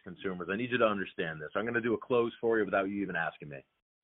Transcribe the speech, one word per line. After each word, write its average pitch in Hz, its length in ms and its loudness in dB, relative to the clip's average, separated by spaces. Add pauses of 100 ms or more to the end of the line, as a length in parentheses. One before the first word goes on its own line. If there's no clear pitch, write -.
consumers. 90 480 -6
I 98 60 0
need 123 120 -2
you 120 80 2
to 113 80 6
understand 90 560 0
this. 76 140 -8
I'm 104 100 0
gonna 117 160 0
do 113 140 2
a - 20 0
close 120 420 2
for 113 200 2
you 104 60 4
without 98 220 2
you 101 140 -2
even 90 140 -4
asking 78 340 -4
me, 69 80 -12 (460)